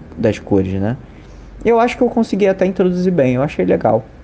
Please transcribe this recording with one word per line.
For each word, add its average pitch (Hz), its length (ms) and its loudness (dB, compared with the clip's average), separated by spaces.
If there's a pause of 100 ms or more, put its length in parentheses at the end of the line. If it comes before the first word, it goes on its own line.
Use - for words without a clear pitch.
(180)
das 107 220 0
cores, 95 340 0
né? 104 240 -2 (680)
Eu 226 160 4
acho 240 160 0
que - 80 0
eu 233 60 2
consegui 208 380 0
até 190 180 2
introduzir 185 480 0
bem, 127 220 2
eu 127 60 0
achei 151 220 -2
legal. 117 400 2 (200)